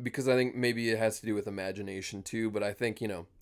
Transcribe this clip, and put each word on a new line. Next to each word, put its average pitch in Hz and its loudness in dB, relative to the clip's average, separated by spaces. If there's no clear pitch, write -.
because 123 -2
I 131 8
think 127 4
maybe 117 2
it 110 4
has 110 2
to - -10
do 110 2
with 101 0
imagination 98 -4
too, 110 -2
but 104 0
I 104 0
think, 113 -2
you 113 -2
know, 90 -6